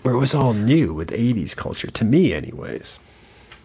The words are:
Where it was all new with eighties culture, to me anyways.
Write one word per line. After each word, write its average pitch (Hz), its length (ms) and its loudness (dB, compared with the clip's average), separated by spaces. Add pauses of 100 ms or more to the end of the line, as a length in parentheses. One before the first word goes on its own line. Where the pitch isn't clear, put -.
Where 123 140 0
it 123 40 2
was 135 140 2
all 135 200 2
new 107 420 2
with 80 160 -8
eighties 113 420 0
culture, - 380 -8
to - 120 -2
me 127 300 4
anyways. - 640 -10 (680)